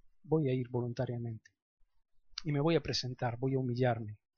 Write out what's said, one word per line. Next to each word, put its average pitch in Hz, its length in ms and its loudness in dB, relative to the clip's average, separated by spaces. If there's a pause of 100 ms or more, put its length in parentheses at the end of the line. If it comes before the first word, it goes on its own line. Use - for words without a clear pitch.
(240)
voy 151 240 2
a 127 40 2
ir 127 160 -2
voluntariamente 120 800 -4 (920)
y 156 80 -2
me 143 100 2
voy 165 140 6
a 147 60 4
presentar, 123 580 -2
voy 135 160 0
a 131 40 2
humillarme 120 600 0 (200)